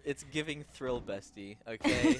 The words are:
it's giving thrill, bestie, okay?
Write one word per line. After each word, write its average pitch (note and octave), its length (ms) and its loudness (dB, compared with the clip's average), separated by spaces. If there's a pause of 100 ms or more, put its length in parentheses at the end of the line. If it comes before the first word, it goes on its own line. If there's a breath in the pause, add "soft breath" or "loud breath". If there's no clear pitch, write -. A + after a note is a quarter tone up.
it's C#3+ 200 -2
giving D3 480 -2
thrill, B2+ 280 -2
bestie, G2+ 560 -8 (120)
okay? B2 500 4